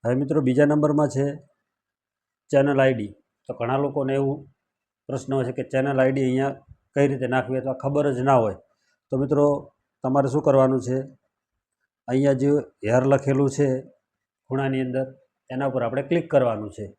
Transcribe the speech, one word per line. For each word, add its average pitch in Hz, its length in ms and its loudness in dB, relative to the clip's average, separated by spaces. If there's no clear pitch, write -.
હવે 120 100 0
મિત્રો, 143 260 0
બીજા 131 240 4
નંબરમાં 147 440 2
છે 139 280 -4
ચેનલ 139 300 2
આઈ 135 140 4
ડી. 104 180 -8
તો - 80 -10
ઘણા 123 220 -4
લોકોને 139 380 -4
એવું 139 320 -4
પ્રશ્ન 131 280 -6
હોય 120 100 0
છે 123 80 -6
કે 127 100 -8
ચેનલ 135 380 -2
આઈ 131 120 4
ડી 135 100 -2
અહીંયા 135 380 -2
કઈ 143 140 2
રીતે 131 180 -4
નાખવી, 131 320 -2
અથવા 135 140 -6
ખબર 143 400 -2
જ 120 60 -4
ના 135 160 4
હોય. 110 200 2
તો 131 80 -2
મિત્રો, 143 540 0
તમારે 135 260 0
શું 143 140 -2
કરવાનું 135 380 4
છે, 127 200 -4
અહીંયા 135 240 2
જે 139 180 2
હેર 127 140 4
લખેલું 135 460 2
છે 135 300 0
ખૂણાની 135 340 -4
અંદર, 131 340 -4
એના 131 160 -4
ઉપર 131 160 -2
આપણે 123 200 -2
ક્લિક 165 280 -2
કરવાનું 110 400 0
છે. 104 160 -12